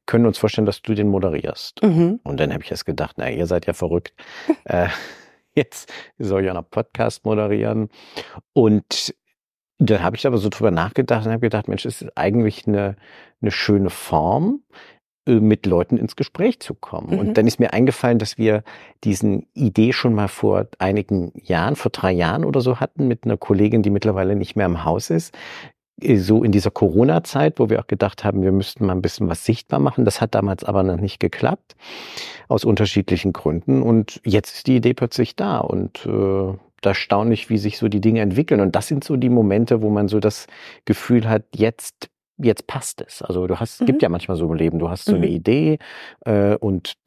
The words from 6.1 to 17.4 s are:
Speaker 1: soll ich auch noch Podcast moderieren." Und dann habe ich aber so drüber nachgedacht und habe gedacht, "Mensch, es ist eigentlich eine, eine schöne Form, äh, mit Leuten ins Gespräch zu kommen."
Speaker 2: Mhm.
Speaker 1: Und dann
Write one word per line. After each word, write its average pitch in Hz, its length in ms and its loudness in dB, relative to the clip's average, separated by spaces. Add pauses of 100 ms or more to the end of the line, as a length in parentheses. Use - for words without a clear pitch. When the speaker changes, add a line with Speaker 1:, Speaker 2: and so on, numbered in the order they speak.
Speaker 1:
soll 98 240 -2
ich 92 80 -2
auch 92 40 -6
noch 85 140 -10
Podcast - 560 -6
moderieren." 107 640 0 (640)
Und - 640 2 (640)
dann 107 240 2
habe 95 120 -2
ich - 120 -6
aber 123 100 0
so 101 120 -2
drüber 107 220 0
nachgedacht 110 540 0
und 110 60 -2
habe 113 100 -2
gedacht, 110 260 -2
"Mensch, 101 180 -6
es - 180 -8
ist - 120 -14
eigentlich 107 520 0
eine, 101 280 0 (460)
eine 104 100 0
schöne 98 380 2
Form, 120 720 0 (640)
äh, 120 120 4
mit 107 260 4
Leuten 90 320 2
ins - 180 -4
Gespräch 208 440 -2
zu - 160 -12
kommen." - 380 -8
Speaker 2:
Mhm. 190 60 -2
Speaker 1:
Und 110 180 0
dann 110 100 6